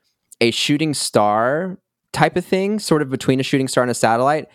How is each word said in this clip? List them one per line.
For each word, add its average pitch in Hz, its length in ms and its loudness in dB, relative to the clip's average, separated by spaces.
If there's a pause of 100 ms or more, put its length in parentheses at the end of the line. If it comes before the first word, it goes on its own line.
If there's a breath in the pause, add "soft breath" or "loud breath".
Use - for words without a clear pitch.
(400)
a 117 100 2
shooting 147 440 0
star 123 840 0 (340)
type 160 240 2
of 180 80 -4
thing, 196 340 0
sort 156 240 0
of 131 80 -8
between 131 280 0
a 135 40 0
shooting 135 260 -2
star 127 160 0
and 123 60 -2
a 117 40 -2
satellite, 127 600 0